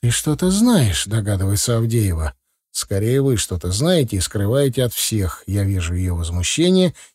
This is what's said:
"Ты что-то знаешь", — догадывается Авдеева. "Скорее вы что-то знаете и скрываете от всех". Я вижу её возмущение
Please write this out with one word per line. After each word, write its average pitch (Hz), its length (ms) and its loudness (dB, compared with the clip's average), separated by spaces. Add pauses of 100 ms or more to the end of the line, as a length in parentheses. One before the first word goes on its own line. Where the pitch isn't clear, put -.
"Ты 120 80 2
что-то 156 420 0
знаешь", — 190 560 4
догадывается 101 680 0
Авдеева. 101 560 0 (380)
"Скорее 110 500 -2
вы 135 160 0
что-то 90 340 -4
знаете 135 460 0
и 90 40 -2
скрываете 127 640 0
от 120 100 -2
всех". - 540 -2
Я 101 160 0
вижу 90 300 -2
её 90 220 -2
возмущение 147 800 2 (220)